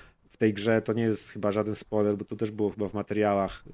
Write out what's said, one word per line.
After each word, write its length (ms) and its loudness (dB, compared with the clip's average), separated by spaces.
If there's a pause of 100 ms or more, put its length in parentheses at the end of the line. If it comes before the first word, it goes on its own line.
(280)
w 80 -20
tej 180 4
grze 280 2
to 100 -2
nie 100 0
jest 280 0
chyba 200 -2
żaden 240 0
spoiler, 420 0
bo 80 -8
to 120 -10
też 140 -4
było 200 0
chyba 180 -4
w 60 -10
materiałach, 800 0